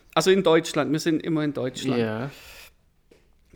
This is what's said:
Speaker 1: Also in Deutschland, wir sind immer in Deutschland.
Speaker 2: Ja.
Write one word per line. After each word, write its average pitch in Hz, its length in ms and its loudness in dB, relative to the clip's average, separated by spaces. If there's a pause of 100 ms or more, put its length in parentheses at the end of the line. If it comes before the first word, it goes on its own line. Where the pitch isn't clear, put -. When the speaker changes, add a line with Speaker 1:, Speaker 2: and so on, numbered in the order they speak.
(160)
Speaker 1:
Also 160 160 2
in 190 120 4
Deutschland, 160 480 2
wir 156 80 0
sind 160 240 -2
immer 156 200 -2
in 147 100 -4
Deutschland. 127 480 -4
Speaker 2:
Ja. 113 300 -4 (1200)